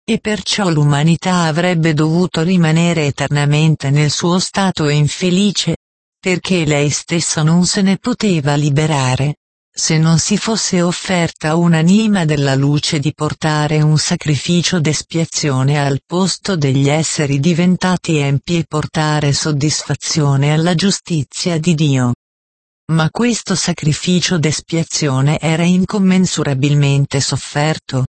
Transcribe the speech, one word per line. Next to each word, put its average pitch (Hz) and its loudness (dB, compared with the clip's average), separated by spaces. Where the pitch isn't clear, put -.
E 220 -2
perciò 202 -2
l'umanità 156 2
avrebbe 165 0
dovuto 160 0
rimanere 165 2
eternamente 143 0
nel 147 2
suo 180 0
stato 180 -2
infelice, 170 0
perché 180 -2
lei 147 2
stessa - -2
non 170 4
se 202 0
ne 190 2
poteva 170 -2
liberare, 143 0
se - -2
non 160 4
si - -2
fosse 190 -2
offerta 170 -2
un'anima 175 2
della 143 0
luce 147 0
di 147 -2
portare 151 -2
un 151 4
sacrificio 170 -2
d'espiazione 147 -2
al 139 -2
posto 180 -2
degli 139 2
esseri 147 -2
diventati 175 0
empi 143 -2
e 160 -2
portare 151 -2
soddisfazione 143 -2
alla 160 0
giustizia 170 -2
di 165 0
Dio. 135 2
Ma 160 2
questo 226 -2
sacrificio 170 -2
d'espiazione 147 0
era 160 0
incommensurabilmente 147 0
sofferto, 147 -4